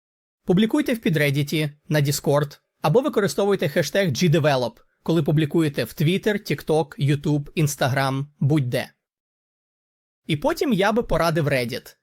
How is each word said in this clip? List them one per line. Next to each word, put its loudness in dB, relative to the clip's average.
Публікуйте 2
в -4
підреддіті, 0
на 2
Discord, 0
або 4
використовуйте 0
хештег 0
G 2
develop, 2
коли 0
публікуєте 0
в -8
Twitter, 0
TikTok, -2
YouTube, -2
Instagram, -2
будь-де. 0
І -2
потім -2
я 2
би 0
порадив 0
Reddit. -4